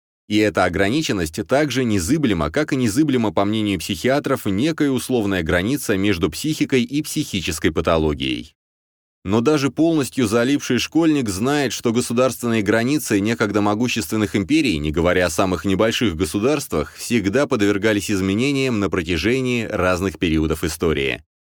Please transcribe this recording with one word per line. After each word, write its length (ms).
И 80
эта 260
ограниченность 840
так 260
же 120
незыблема, 680
как 200
и 60
незыблема, 560
по 100
мнению 360
психиатров, 680
некая 460
условная 520
граница 540
между 320
психикой 540
и 180
психической 720
патологией. 800
Но 160
даже 280
полностью 560
залипший 540
школьник 480
знает, 460
что 180
государственные 680
границы 580
некогда 400
могущественных 800
империй, 400
не 140
говоря 340
о 40
самых 360
небольших 500
государствах, 800
всегда 500
подвергались 640
изменениям 720
на 100
протяжении 760
разных 520
периодов 460
истории. 600